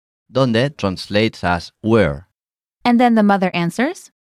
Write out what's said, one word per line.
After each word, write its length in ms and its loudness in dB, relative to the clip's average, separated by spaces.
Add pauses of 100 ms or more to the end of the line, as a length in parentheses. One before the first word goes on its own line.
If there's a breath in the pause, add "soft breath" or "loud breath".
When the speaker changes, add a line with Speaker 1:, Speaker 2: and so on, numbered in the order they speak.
(320)
Speaker 1:
¿Dónde 440 0
translates 680 -4
as 280 -4 (100)
where. 460 0 (560)
Speaker 2:
And 160 2
then 160 4
the 80 4
mother 300 0
answers, 580 -6 (140)